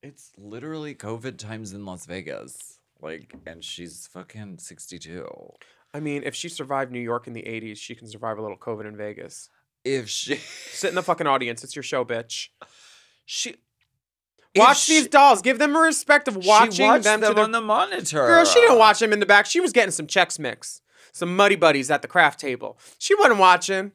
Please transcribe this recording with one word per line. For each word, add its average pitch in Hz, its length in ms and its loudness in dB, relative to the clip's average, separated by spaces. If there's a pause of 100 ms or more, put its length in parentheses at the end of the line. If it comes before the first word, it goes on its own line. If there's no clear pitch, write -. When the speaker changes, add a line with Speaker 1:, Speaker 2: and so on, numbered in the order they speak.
Speaker 1:
It's - 360 -20
literally 143 560 -16
covid 113 440 -14
times 107 340 -16
in 101 120 -18
Las 92 220 -16
Vegas. 76 680 -16 (260)
Like, 80 340 -16 (120)
and 82 180 -20
she's 85 480 -18
fucking 95 460 -18
sixty-two. 82 680 -18 (680)
Speaker 2:
I 147 60 -12
mean, 147 240 -8
if 143 100 -10
she 170 160 -14
survived 135 420 -8
New 123 80 -10
York 120 260 -8
in 120 60 -18
the 113 140 -16
eighties, 110 320 -14
she - 160 -18
can 113 140 -20
survive 110 280 -10
a 107 60 -12
little 101 160 -12
covid 110 280 -12
in 107 100 -18
Vegas. 104 520 -16 (360)
Speaker 1:
If 127 240 -6
she - 280 -6
<laughs> - 360 -18
Speaker 2:
Sit - 160 -6
in 170 80 -6
the 185 60 -4
fucking 170 260 -4
audience. 123 340 -2
It's - 140 -16
your 143 80 -14
show, 127 200 -4
bitch. 117 440 -10 (760)
Speaker 1:
She - 300 -10 (1000)
Speaker 2:
Watch 254 260 6
Speaker 1:
if - 60 -2
Speaker 2:
these 311 160 4
Speaker 1:
she - 40 -10
Speaker 2:
dolls. 277 340 6
Give 247 160 0
them 294 180 0
a - 40 2
respect 302 480 2
of 196 140 -8
Speaker 1:
she 180 60 0
Speaker 2:
watching 214 380 4
Speaker 1:
watched 220 180 2
Speaker 2:
them 214 160 2
Speaker 1:
them - 100 0
Speaker 2:
to 220 40 -2
their 214 100 2
Speaker 1:
on 220 80 -4
the 226 80 -2
monitor. 294 680 -2
Speaker 2:
Girl, 339 180 6
she 381 160 4
didn't 453 180 6
watch 214 200 6
them 220 140 0
in 208 80 0
the 196 60 -2
back. 202 200 6
She 339 140 -2
was 349 120 -2
getting 214 200 2
some 156 140 -8
Chex 175 320 -2
Mix, - 420 -10 (320)
some 175 240 -6
Muddy 202 200 4
Buddies 143 340 0
at 147 120 0
the - 60 -14
craft 160 320 2
table. 123 380 -10 (200)
She - 160 -2
wasn't 277 240 4
watching. 190 560 2